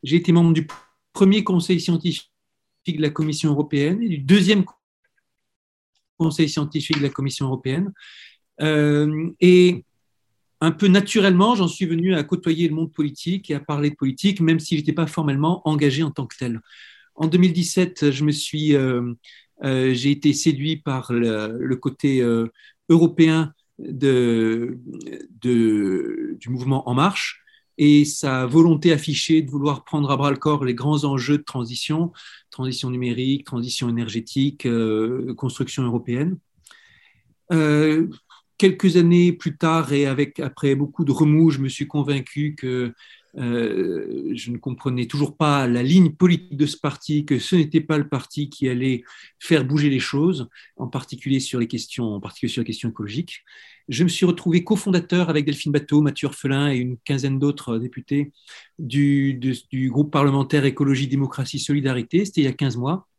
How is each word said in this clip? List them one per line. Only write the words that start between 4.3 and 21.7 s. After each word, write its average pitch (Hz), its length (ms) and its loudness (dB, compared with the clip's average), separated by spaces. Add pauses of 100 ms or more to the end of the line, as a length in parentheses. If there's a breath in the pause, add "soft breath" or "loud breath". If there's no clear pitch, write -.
conseil 160 300 0
scientifique 151 500 -4
de 143 40 0
la 143 60 0
Commission 139 380 -4
européenne. 131 460 -4 (680 loud breath)
Euh, 151 680 0 (100)
et 180 440 6 (760)
un 160 100 2
peu 165 160 0
naturellement, 196 720 4
j'en 185 120 0
suis 180 180 -6
venu 170 280 0
à 151 80 0
côtoyer 170 460 -2
le 151 60 -2
monde 160 180 -4
politique 165 580 -6
et 151 40 -2
à 143 60 -6
parler 147 300 -2
de 147 60 -14
politique, 170 440 -2
même 160 200 2
si 160 160 -4
j'étais 151 160 -2
pas 160 140 0
formellement 156 600 -2
engagé 147 340 0
en 151 80 -2
tant 131 160 -8
que - 100 -18
tel. 117 240 -6 (560 loud breath)
En 156 100 -2
deux 165 120 2
mille 180 140 6
dix-sept, 175 600 0
je 135 120 -2
me 151 60 2
suis, 151 460 0
euh, 123 380 0 (500 soft breath)
euh, 131 300 0
j'ai 127 180 0
été 143 200 2
séduit 147 440 0
par 131 360 -6
le, 113 460 -2
le 131 180 -2